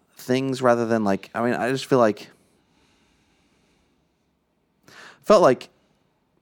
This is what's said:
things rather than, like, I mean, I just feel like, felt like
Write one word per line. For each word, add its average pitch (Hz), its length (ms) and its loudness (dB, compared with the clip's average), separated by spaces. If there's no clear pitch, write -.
things 131 440 -4
rather 120 260 0
than, 113 160 -2
like, 98 320 -4
I 113 80 -6
mean, 120 100 -2
I 98 160 -4
just 131 160 -6
feel 135 140 0
like, 107 300 -2
felt 202 200 4
like 139 280 2